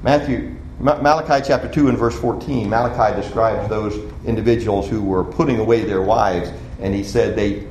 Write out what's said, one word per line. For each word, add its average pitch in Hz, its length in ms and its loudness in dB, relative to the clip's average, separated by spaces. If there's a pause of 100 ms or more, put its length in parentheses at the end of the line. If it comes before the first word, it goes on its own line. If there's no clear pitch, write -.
Matthew, 131 520 0 (240)
Ma-, 135 240 2
Malachi 147 440 2
chapter 135 220 0
two 143 200 2
and 117 100 2
verse 117 200 0
fourteen, 113 520 -2
Malachi 113 500 2
describes 104 480 0
those 107 300 -2 (260)
individuals 107 640 0
who 110 140 -2
were 95 220 0
putting 139 340 0
away 110 260 4
their 98 160 0
wives, 95 500 2 (300)
and 98 140 -2
he 101 80 -2
said 107 340 0
they 101 340 -2